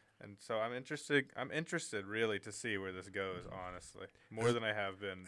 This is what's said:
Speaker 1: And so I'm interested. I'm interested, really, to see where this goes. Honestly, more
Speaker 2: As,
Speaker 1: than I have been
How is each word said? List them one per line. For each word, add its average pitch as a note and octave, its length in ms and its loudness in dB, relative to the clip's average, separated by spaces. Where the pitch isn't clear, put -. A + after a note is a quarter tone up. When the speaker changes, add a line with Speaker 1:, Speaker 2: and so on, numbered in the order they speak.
Speaker 1:
And G2+ 180 -12
so A2+ 200 -2
I'm A#2 160 0
interested. C#3 520 2
I'm C3 140 -4
interested, D#3 520 -2
really, G#2+ 360 4
to G#2 120 -10
see A2 240 0
where F#2+ 160 0
this F#2 160 -6
goes. F#2 360 -2
Honestly, F2+ 420 -10
more A2+ 180 4
Speaker 2:
As, A#2+ 60 8
Speaker 1:
than A2+ 100 2
I G#2+ 100 4
have G2 260 0
been F#2 280 -4